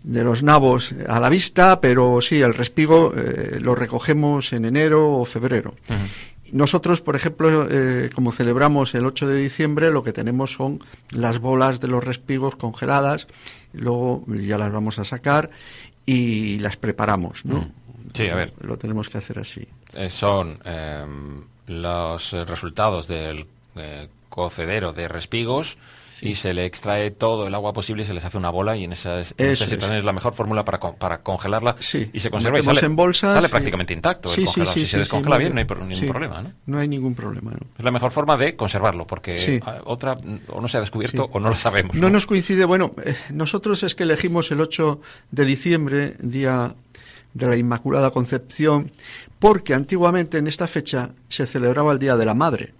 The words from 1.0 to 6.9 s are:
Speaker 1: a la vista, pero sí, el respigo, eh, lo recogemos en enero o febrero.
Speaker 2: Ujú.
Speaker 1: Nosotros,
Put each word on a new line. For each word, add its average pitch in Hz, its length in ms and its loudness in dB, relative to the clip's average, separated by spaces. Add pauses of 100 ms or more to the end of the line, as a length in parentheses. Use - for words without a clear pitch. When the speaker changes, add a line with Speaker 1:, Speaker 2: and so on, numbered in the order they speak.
Speaker 1:
a 113 100 2
la 120 80 4
vista, 185 540 6
pero 123 400 6
sí, 147 200 2
el 120 120 6
respigo, 156 640 6
eh, 120 420 -4
lo 120 160 2
recogemos 139 800 0
en 117 100 -2
enero 151 520 4
o 123 100 2
febrero. 120 460 -2 (180)
Speaker 2:
Ujú. 110 100 -2 (540)
Speaker 1:
Nosotros, 170 480 4